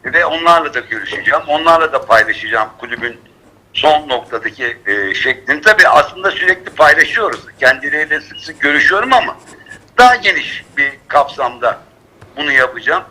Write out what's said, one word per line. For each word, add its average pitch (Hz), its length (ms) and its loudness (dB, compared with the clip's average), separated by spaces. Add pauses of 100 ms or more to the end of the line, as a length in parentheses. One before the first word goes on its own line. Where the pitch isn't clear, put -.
Ve 156 200 0
onlarla 165 480 2
da 123 60 -4
görüşeceğim. 110 680 -4
Onlarla 160 460 2
da 131 120 -2
paylaşacağım 110 720 0
kulübün 120 440 -10 (520)
son 151 360 2
noktadaki, 117 760 -6
e, 101 280 -2
şeklini. 135 480 -4
Tabii 214 260 4
aslında 185 440 2
sürekli 185 380 -4
paylaşıyoruz. 151 720 2 (200)
Kendileriyle 147 640 -2
sık - 160 -20
sık - 240 -14
görüşüyorum 190 520 2
ama 220 240 0 (600)
daha 247 180 6
geniş 190 500 -4 (120)
bir 139 140 -2 (160)
kapsamda 123 720 -2 (600)
bunu 147 140 -4
yapacağım. 127 600 0